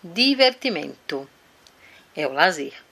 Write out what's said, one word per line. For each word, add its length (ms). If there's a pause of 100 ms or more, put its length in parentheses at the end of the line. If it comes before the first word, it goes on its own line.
Divertimento. 1300 (880)
É 120
o 60
lazer. 400 (180)